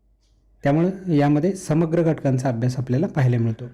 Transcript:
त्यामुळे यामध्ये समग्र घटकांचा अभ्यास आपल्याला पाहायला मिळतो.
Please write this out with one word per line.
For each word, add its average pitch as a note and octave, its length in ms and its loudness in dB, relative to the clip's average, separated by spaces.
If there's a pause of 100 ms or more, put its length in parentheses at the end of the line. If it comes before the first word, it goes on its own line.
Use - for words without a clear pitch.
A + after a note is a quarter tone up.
(640)
त्यामुळे E3 540 0
यामध्ये D3 360 2
समग्र E3 500 0
घटकांचा C3+ 460 0
अभ्यास B2 300 -2
आपल्याला B2+ 280 -2
पाहायला B2 320 0
मिळतो. A2+ 360 -2